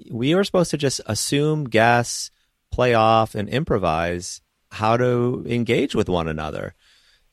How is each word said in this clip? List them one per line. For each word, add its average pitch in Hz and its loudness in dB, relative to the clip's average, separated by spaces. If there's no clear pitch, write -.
we 131 -2
are 196 2
supposed 180 0
to 156 -2
just 143 -2
assume, 147 -2
guess, 117 2
play 123 2
off, 110 4
and 104 -6
improvise 87 -2
how 110 0
to 123 0
engage 120 0
with 104 0
one 85 0
another. 78 -6